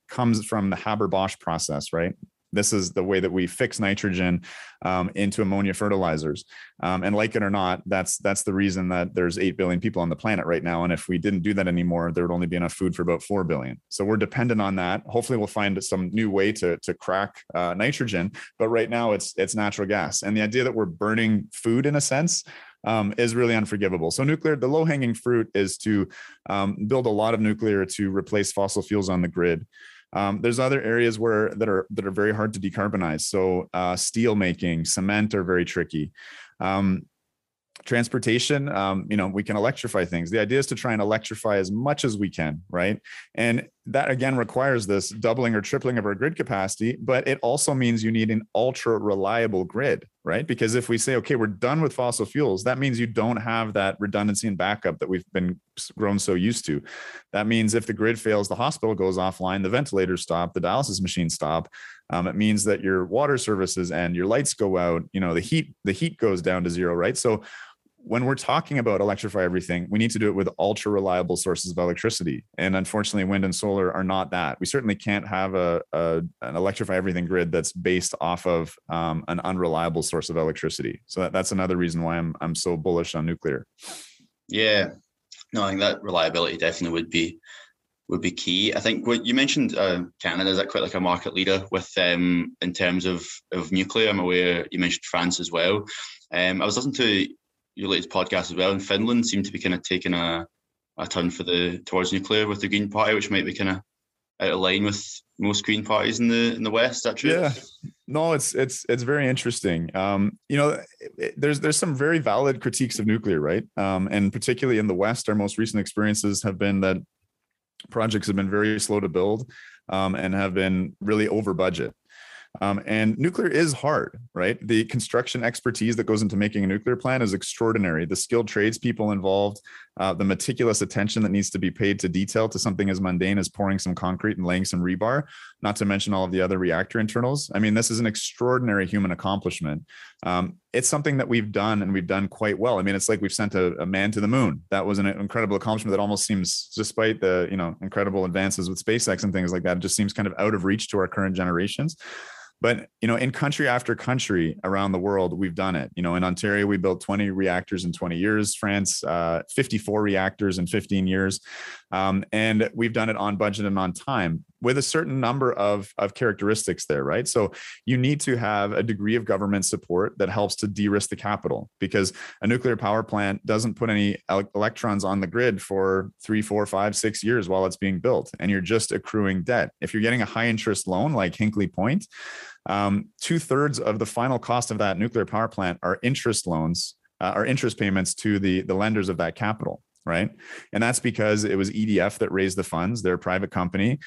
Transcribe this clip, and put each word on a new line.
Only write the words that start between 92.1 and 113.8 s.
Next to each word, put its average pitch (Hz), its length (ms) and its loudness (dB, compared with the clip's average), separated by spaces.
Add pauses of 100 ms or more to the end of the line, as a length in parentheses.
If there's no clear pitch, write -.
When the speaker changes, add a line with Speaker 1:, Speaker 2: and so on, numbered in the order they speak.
Speaker 2:
in 90 100 -2
terms 90 340 0
of, 87 220 -2 (240)
of 87 220 -4
nuclear. 95 340 2
I'm 101 120 2
aware 90 520 2
you 80 80 -4
mentioned 90 240 0
France 87 380 0
as 85 100 -6
well. 90 320 2 (500)
Um, 92 280 2
I - 40 2
was 104 120 0
listening 131 180 -2
to 107 320 4 (480)
your 98 140 -4
latest 85 200 0
podcast 90 400 0
as 85 60 -6
well, 92 160 2
and 98 120 -2
Finland 113 440 2
seemed 98 180 0
to - 60 -8
be - 80 -8
kind 92 160 0
of 85 80 -6
taking 90 300 0
a, 85 340 -2 (500)
a 82 80 -2
turn 87 240 0
for 85 140 -6
the, 87 420 0
towards 90 260 0
nuclear 104 360 2
with 101 120 -2
the 98 80 -4
Green 104 220 0
Party, 107 240 2
which 98 160 0
might 98 160 2
be 92 80 -4
kind 98 160 -2
of 95 120 -2 (580)
out 95 120 0
of 92 80 0
line 95 240 2
with 101 220 -2 (320)
most 104 260 0
Green 107 220 0
parties 110 340 0
in 117 80 4
the, 117 280 2
in - 80 -4
the 110 80 -2
West. 123 260 2
Is - 60 -8
that 107 140 -2
true? 147 120 0
Speaker 1:
Yeah. 160 240 2 (540)
No, 156 260 0
it's, - 220 -2
it's, 131 340 -2
it's 120 140 2
very 143 240 2
interesting. 95 680 0
Um, 98 440 0 (100)
you 143 80 2
know, 147 120 4
it, - 160 -4 (340)
it, - 200 -4
there's, 143 200 2
there's 151 180 2
some 170 160 0
very 151 240 2
valid 127 440 2
critiques 123 360 -2
of 107 80 0
nuclear, 107 360 2
right? 85 240 0 (100)
Um, 95 340 0